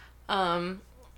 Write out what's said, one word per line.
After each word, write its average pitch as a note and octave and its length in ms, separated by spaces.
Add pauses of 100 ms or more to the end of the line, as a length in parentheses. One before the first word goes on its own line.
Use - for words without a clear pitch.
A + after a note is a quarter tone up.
(300)
Um, F#3 520 (360)